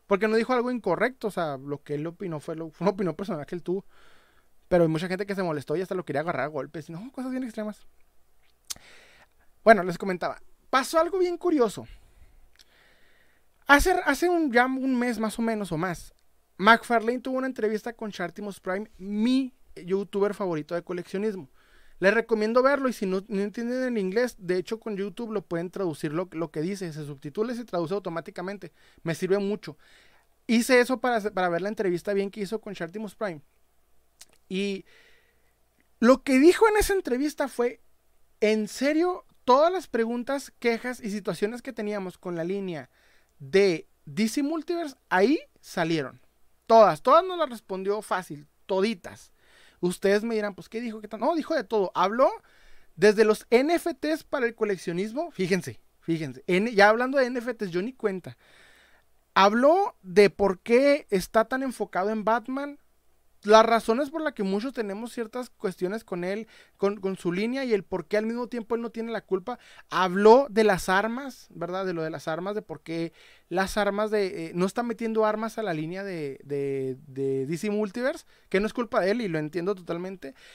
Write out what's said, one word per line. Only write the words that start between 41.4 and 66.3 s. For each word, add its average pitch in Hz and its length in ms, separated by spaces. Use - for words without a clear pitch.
que 262 100
teníamos 208 460
con 175 180
la 165 80
línea 180 460
de 165 500
D 185 240
C 294 140
Multiverse, 320 540
ahí 254 320
salieron. 160 580
Todas, 214 340
todas 320 240
nos 359 140
las 302 100
respondió 202 540
fácil, 165 460
toditas. 202 640
Ustedes 196 440
me 233 100
dirán, 208 200
pues, - 160
¿qué 226 100
dijo? 220 220
¿Qué 208 40
tal? 208 140
No, 302 140
dijo 320 200
de 262 80
todo. 202 320
Habló 233 360
desde 208 320
los 214 240
N 277 240
F 330 180
Ts 302 320
para 269 220
el 220 80
coleccionismo. 214 760
Fíjense, 180 500
fíjense. 156 460
N-, 202 260
ya 196 160
hablando 254 300
de 254 80
N 254 120
F 240 140
Ts, 208 180
yo 175 120
ni 254 100
cuenta. 185 460
Habló 247 640
de 190 300
por 190 300
qué 285 500
está 208 340
tan 262 180
enfocado 208 460
en 220 160
Batman. 262 540
Las 220 220
razones 233 460
por 311 120
las 302 100
que 214 100
muchos 202 300
tenemos 220 400
ciertas 233 380
cuestiones 190 520
con 175 220
él, 208 240